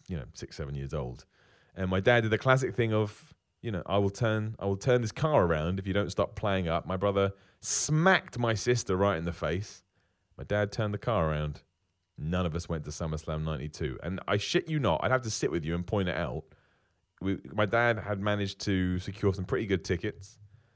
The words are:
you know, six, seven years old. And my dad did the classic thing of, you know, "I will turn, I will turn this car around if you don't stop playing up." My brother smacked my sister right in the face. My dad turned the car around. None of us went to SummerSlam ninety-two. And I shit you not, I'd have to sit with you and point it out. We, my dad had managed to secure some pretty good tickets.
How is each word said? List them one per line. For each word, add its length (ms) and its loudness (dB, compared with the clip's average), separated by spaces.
you 80 -6
know, 160 -8
six, 240 -14
seven 180 -8
years 180 -8
old. 320 -8
And 140 -4
my 120 2
dad 200 6
did 100 0
the 60 4
classic 380 2
thing 180 2
of, 400 -2
you 100 -6
know, 140 -4
"I 140 2
will 100 4
turn, 500 -2
I 60 -6
will 120 0
turn 240 4
this 120 -4
car 320 4
around 340 2
if 80 -6
you 60 0
don't 180 0
stop 240 -2
playing 320 0
up." 180 0
My 120 -2
brother 340 2
smacked 760 2
my 160 2
sister 440 0
right 200 4
in 60 -4
the 80 -2
face. 500 -4
My 80 -10
dad 260 0
turned 220 -2
the 60 -4
car 300 2
around. 340 -2
None 280 0
of 100 -2
us 140 -6
went 160 -4
to 60 -8
SummerSlam 520 -4
ninety-two. 580 -4
And 240 -6
I 120 2
shit 320 0
you 100 0
not, 240 2
I'd 80 0
have 120 2
to 60 -6
sit 220 -2
with 140 -2
you 100 0
and 100 -2
point 220 0
it 80 -2
out. 300 -4
We, 200 -2
my 140 2
dad 340 4
had 220 -4
managed 400 0
to 380 2
secure 340 0
some 100 -4
pretty 220 -2
good 180 0
tickets. 560 -4